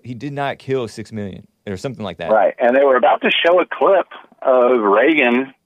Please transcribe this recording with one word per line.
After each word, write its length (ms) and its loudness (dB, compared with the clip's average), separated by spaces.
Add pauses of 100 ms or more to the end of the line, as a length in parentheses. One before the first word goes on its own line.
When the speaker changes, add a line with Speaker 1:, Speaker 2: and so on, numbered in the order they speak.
Speaker 1:
he 100 -14
did 180 -10
not 260 -6
kill 300 -4
six 240 -14
million 340 -10 (200)
or 100 -6
something 280 -10
like 140 -10
that. 120 -8
Speaker 2:
Right, 280 2
and 180 2
they 80 4
were 120 4
about 260 2
to 80 -2
show 300 2
a 60 -2
clip 400 0 (360)
of 380 4
Reagan 760 2 (120)